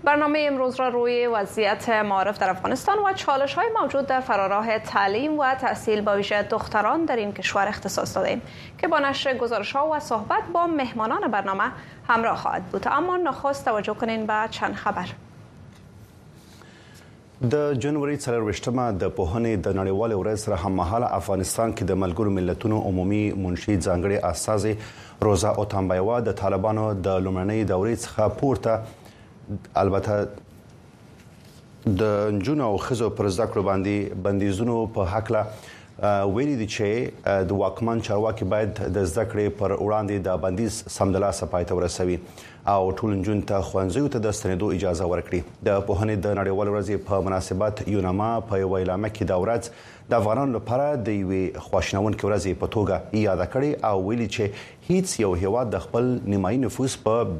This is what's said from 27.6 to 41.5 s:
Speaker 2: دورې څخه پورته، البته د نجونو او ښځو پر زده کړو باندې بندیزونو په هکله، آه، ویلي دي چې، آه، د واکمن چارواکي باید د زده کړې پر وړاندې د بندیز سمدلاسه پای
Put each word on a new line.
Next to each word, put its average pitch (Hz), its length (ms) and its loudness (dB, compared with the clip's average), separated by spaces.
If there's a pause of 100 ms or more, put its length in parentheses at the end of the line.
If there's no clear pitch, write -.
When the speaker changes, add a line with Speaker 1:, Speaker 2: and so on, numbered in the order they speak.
Speaker 2:
دورې 101 240 2 (100)
څخه - 180 0 (160)
پورته، 117 400 2 (1000)
البته 98 460 2 (1700)
د 107 380 2
نجونو 135 320 0
او 98 80 2
ښځو 113 320 0 (100)
پر 104 100 4
زده 98 220 0
کړو 104 180 0
باندې 98 600 0
بندیزونو 101 500 2 (160)
په 107 60 0 (160)
هکله، 107 280 0
آه، - 800 -2
ویلي 131 300 2
دي 110 120 -2
چې، 110 440 0 (160)
آه، 98 160 4
د 90 80 0
واکمن 104 500 0
چارواکي 107 440 0 (100)
باید 107 180 0
د 95 300 0
زده 95 220 0
کړې 104 340 -2
پر 98 180 0
وړاندې 101 480 0
د 92 220 0
بندیز 95 360 -2 (140)
سمدلاسه 98 480 2
پای 87 200 -2